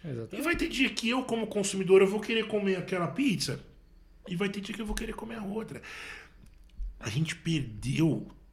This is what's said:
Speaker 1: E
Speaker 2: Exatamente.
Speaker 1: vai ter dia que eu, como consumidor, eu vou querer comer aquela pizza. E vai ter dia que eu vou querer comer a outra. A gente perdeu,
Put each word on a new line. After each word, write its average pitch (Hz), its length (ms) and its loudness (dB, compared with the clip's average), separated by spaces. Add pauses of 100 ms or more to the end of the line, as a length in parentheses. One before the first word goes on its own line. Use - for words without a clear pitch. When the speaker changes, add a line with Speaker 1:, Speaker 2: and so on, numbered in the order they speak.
Speaker 1:
E 170 40 -10
Speaker 2:
Exatamente. 127 360 -6
Speaker 1:
vai 339 120 2
ter 330 120 0
dia 240 200 2
que 208 220 -2
eu, 262 140 2
como 226 240 0
consumidor, 190 520 6
eu 196 60 10
vou 208 140 0
querer 226 260 0
comer 202 300 2
aquela 175 320 -2
pizza. 180 540 0 (680)
E 180 80 -4
vai 196 120 0
ter 202 120 -4
dia 202 140 -8
que 220 60 -8
eu 220 60 -4
vou 214 80 -4
querer 220 200 -6
comer 220 220 -10
a 220 60 -10
outra. 208 400 -8 (1160)
A 117 100 -6
gente 151 260 -2
perdeu, 135 920 0 (240)